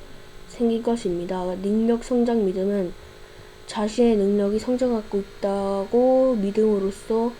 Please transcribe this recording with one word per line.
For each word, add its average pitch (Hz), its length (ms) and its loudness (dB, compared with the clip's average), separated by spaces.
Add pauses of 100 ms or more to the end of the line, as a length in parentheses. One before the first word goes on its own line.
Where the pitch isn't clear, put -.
(480)
생긴 226 340 0
것입니다. 185 640 -2 (120)
능력, 220 460 0
성장, 233 440 2
믿음은 190 480 -2 (720)
자신의 214 500 2
능력이 202 420 2
성장하고 240 600 -2
있다고 202 1160 2
믿음으로써 208 1040 0